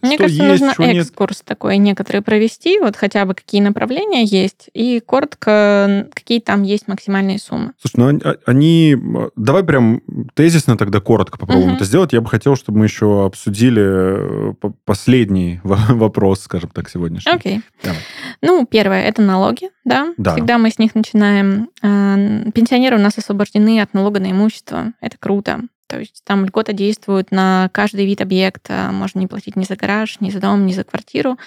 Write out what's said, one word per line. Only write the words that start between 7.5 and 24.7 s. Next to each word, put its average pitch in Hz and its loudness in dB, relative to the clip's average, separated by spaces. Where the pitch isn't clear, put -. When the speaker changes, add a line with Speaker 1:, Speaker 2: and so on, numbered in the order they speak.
Speaker 2:
Слушай, - -6
ну, 120 4
он-, 143 2
а, 151 -2
они, 156 4
м, - -2
давай 139 2
прям 123 2
тезисно 151 4
тогда 101 0
коротко 98 0
попробуем 90 2
Speaker 1:
Мгм. 90 2
Speaker 2:
это 98 -2
сделать. 147 2
Я 117 2
бы 113 -6
хотел, 135 0
чтобы 107 -2
мы 107 4
еще 104 0
обсудили, 104 0
э, 98 -2
по-, 104 -6
последний 113 2
<laughs> 87 -2
во-, 98 0
вопрос, 101 0
скажем 85 -8
так, - -10
сегодняшний. 87 -4
Speaker 1:
Окей. 214 -4
Speaker 2:
Давай. 170 -6
Speaker 1:
Ну, 320 2
первое, 196 0
это 214 0
налоги, 196 0
да. 269 -2
Speaker 2:
Да. - 0
Speaker 1:
Всегда 240 2
мы 226 2
с - -4
них 220 2
начинаем. 202 0
А, 202 2
н-, 214 -2
пенсионеры 247 2
у - 4
нас 202 2
освобождены 214 0
от 202 -2
налога 202 0
на 190 -4
имущество. 208 -2